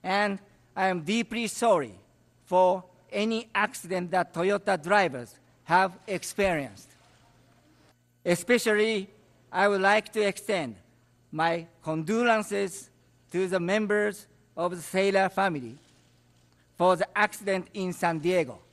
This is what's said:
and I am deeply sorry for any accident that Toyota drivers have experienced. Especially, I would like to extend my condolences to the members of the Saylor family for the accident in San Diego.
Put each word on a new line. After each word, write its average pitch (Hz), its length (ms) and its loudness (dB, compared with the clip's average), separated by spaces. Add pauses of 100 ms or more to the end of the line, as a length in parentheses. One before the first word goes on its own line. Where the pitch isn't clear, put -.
and 196 360 0 (360)
I 190 120 2
am 180 140 0
deeply 220 460 -2
sorry 170 460 2 (520)
for 180 380 4 (280)
any 226 420 -2
accident 180 580 -4
that 180 220 -2
Toyota 190 480 0
drivers 156 540 0 (300)
have 180 320 2 (100)
experienced. 170 840 -4 (1400)
Especially, 214 840 2 (420)
I 190 160 2
would 202 140 2
like 208 320 2
to 214 80 -2
extend 180 540 -4 (560)
my 165 360 -2 (160)
condolences 202 1040 -2 (420)
to 185 160 -2
the 180 120 0
members 208 680 -2 (300)
of 175 140 -2
the 180 60 -8
Saylor 190 540 2
family 147 460 -2 (1000)
for 180 180 4
the - 220 -4
accident 196 560 0
in 185 180 -4
San 170 280 -2
Diego. 160 400 0 (140)